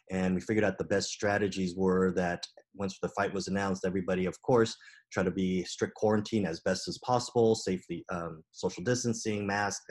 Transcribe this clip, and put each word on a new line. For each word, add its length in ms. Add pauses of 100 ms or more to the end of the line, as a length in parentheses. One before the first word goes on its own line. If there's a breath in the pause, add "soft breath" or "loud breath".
and 240
we 60
figured 240
out 140
the 80
best 240
strategies 640
were 380
that 340 (280)
once 260
the 80
fight 240
was 160
announced, 360
everybody, 400
of 160
course, 340 (360 loud breath)
try 120
to 80
be 340
strict 300
quarantine 500
as 160
best 260
as 120
possible, 560
safely, 540
um, 420
social 320
distancing, 600
mask, 460